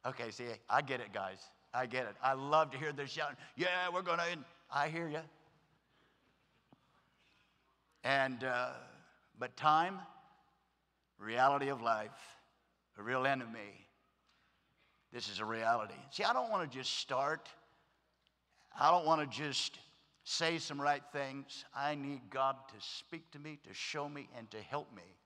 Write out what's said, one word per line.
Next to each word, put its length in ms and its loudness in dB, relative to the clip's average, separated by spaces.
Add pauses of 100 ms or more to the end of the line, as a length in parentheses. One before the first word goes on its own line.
Okay, 240 -6
see, 160 -10 (220)
I 140 4
get 180 -2
it, 120 -10
guys. 380 -6 (240)
I 100 0
get 220 -2
it. 160 -10
I 100 4
love 380 4
to 80 -8
hear 140 -2
this 180 -6
shouting, 260 -4 (180)
"Yeah, 360 2
we're 100 0
gonna," 420 0 (280)
I 180 2
hear 200 -4
ya. 120 -4 (2750)
And, 380 4
uh, 300 0 (680)
but 200 -6
time, 420 4 (1160)
reality 500 4
of 140 -2
life, 560 -2 (580)
a 60 -12
real 240 0
enemy. 600 -4 (1300)
This 160 -8
is 120 -6
a 40 0
reality. 500 2 (160)
See, 140 -4
I 80 4
don't 160 0
wanna 200 0
just 260 -4
start. 560 0 (1200)
I 160 6
don't 140 6
wanna 220 4
just 520 -4 (460)
say 340 2
some 220 -6
right 320 2
things. 640 -6
I 200 0
need 360 -6
God 260 2 (120)
to 120 -18
speak 520 -12
to 60 -14
me, 260 -12
to 100 -14
show 340 -4
me, 260 -10
and 180 -12
to 100 -10
help 300 -6
me. 320 -18